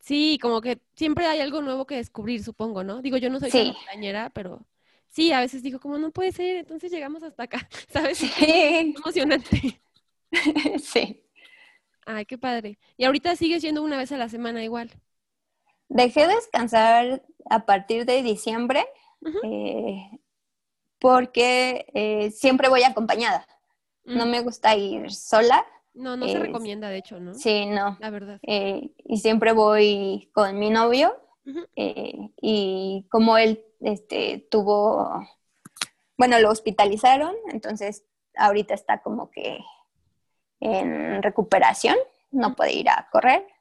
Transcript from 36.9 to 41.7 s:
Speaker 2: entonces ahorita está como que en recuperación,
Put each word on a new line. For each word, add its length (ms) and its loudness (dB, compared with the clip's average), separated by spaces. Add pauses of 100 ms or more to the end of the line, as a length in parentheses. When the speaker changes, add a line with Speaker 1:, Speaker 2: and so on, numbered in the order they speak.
Speaker 2:
entonces 540 -8 (320)
ahorita 380 2
está 280 -2
como 280 -8
que 280 -10 (1040)
en 600 -4
recuperación, 760 2 (340)